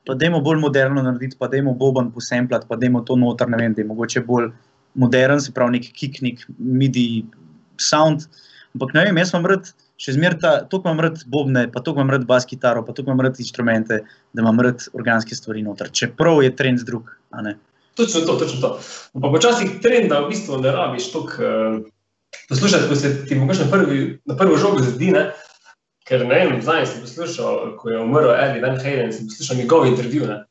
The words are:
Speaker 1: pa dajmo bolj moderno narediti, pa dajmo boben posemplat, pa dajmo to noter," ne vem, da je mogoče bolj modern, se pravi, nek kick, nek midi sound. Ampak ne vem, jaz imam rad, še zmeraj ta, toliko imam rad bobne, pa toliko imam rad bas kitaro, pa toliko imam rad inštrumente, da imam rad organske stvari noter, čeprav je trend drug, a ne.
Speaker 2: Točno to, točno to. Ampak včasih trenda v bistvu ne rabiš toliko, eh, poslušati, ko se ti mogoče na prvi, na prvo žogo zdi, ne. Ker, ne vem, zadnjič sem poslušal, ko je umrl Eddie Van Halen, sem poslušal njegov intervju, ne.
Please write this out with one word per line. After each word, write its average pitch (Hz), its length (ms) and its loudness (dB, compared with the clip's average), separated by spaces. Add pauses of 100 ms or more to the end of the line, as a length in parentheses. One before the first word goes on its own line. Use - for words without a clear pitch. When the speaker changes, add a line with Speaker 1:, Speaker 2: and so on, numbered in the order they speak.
Speaker 1:
pa 131 120 -8
dajmo 156 280 2
bolj 156 180 2
moderno 139 420 2
narediti, 127 360 -4
pa 123 100 -4
dajmo 135 260 0
boben 127 380 0
posemplat, 120 560 -4
pa 113 80 -4
dajmo 123 260 0
to 127 140 -2
noter," 120 340 2
ne 139 80 -2
vem, 113 160 0
da 107 80 -2
je 107 60 -4
mogoče 113 340 -4
bolj 117 300 -2 (440)
modern, 131 440 4
se - 120 -6
pravi, 123 200 0
nek 120 200 -4
kick, - 300 -10
nek 123 180 -6 (160)
midi 123 720 0 (540)
sound. 170 420 2 (500)
Ampak 131 220 -6
ne 160 120 4
vem, 190 120 2
jaz 180 160 0
imam 170 120 0
rad, 185 220 0 (280)
še - 180 -6
zmeraj 165 260 2
ta, 165 120 4 (120)
toliko 185 260 -4
imam 156 120 0
rad 160 220 -2
bobne, 127 440 0
pa - 140 -8
toliko 143 200 -2
imam 135 100 2
rad 131 140 0
bas 123 200 2
kitaro, 120 380 -2
pa 117 100 -12
toliko 139 180 -6
imam 131 140 2
rad 131 120 0
inštrumente, 113 600 -2 (300)
da 113 120 -6
imam 113 180 4
rad 120 320 0
organske 113 440 -2
stvari 110 260 -8
noter, 104 280 -8
čeprav 156 540 2
je 131 80 4
trend 127 300 0
drug, 117 280 -10 (180)
a 117 140 -14
ne. 104 140 -8 (420)
Speaker 2:
Točno 170 240 0
to, 156 140 0
točno 131 260 -4
to. - 80 0 (420)
Ampak 135 240 0
včasih 202 440 2
trenda 208 420 4
v 143 80 -2
bistvu 139 300 -6
ne 131 120 2
rabiš 123 380 -4
toliko, 127 320 -8
eh, 110 380 0 (640)
poslušati, 170 440 2
ko 143 80 2
se 139 140 0 (140)
ti 139 120 -2
mogoče 147 300 2
na 131 60 0
prvi, 151 260 4 (260)
na - 120 -6
prvo 170 220 4
žogo 160 240 2
zdi, 110 280 0
ne. 147 140 4 (840)
Ker, 120 180 0
ne 131 120 2
vem, 135 240 2
zadnjič 147 280 0
sem - 120 -12
poslušal, - 720 -6
ko - 160 -10
je 113 100 -2
umrl 127 320 4
Eddie 123 300 0
Van 131 160 -2
Halen, 131 340 -2
sem - 160 -10
poslušal 127 300 -6
njegov 135 280 4
intervju, 123 420 0
ne. 107 240 -8